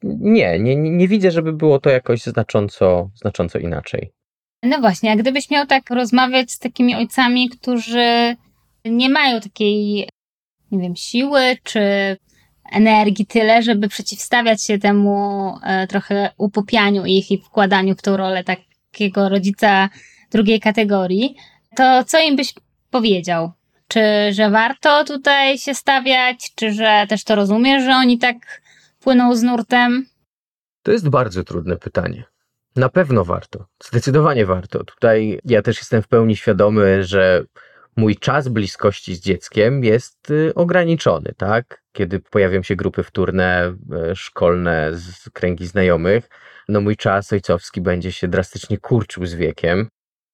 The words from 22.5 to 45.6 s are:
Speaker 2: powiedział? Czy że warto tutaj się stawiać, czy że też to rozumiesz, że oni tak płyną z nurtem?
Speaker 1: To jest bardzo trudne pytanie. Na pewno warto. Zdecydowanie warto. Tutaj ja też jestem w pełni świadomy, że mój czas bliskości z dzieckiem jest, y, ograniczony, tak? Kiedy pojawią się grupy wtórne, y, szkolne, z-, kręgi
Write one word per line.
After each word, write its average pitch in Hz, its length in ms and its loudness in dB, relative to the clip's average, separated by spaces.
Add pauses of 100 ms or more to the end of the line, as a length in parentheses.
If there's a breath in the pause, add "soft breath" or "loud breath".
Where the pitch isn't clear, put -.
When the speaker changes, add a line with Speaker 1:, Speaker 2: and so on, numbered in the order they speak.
Speaker 2:
powiedział? 175 600 -2 (360)
Czy - 120 -2 (320)
że 208 180 2
warto 269 540 2
tutaj 277 540 0
się 285 160 -6
stawiać, 254 840 0
czy 220 180 -2
że 214 360 2
też 208 140 -4
to 220 120 0
rozumiesz, 233 480 2
że 254 80 0
oni 254 260 4
tak 240 440 -6 (380 soft breath)
płyną 247 360 4
z 226 80 0
nurtem? 247 640 0 (800)
Speaker 1:
To - 80 0
jest 190 180 0
bardzo 107 340 0
trudne 87 340 -6
pytanie. 90 460 -6 (520)
Na 127 140 0
pewno 131 360 2
warto. 90 400 -8 (180)
Zdecydowanie 135 600 2
warto. 92 380 -4
Tutaj 110 600 0
ja 110 160 2
też 110 160 -2
jestem - 240 -2
w - 60 -6
pełni 113 280 2
świadomy, 101 680 2
że 92 420 2 (500 soft breath)
mój 107 200 2
czas 135 320 -2
bliskości 104 680 -4
z 90 60 -14
dzieckiem 107 640 0
jest, 117 480 -2
y, 156 240 0
ograniczony, 170 800 0
tak? 110 540 -4
Kiedy 95 280 -6
pojawią 95 440 0
się 101 120 -4
grupy 92 280 -4
wtórne, 90 720 -2 (360)
y, 92 40 -6
szkolne, 85 800 -2
z-, 87 360 -16
kręgi 90 380 -6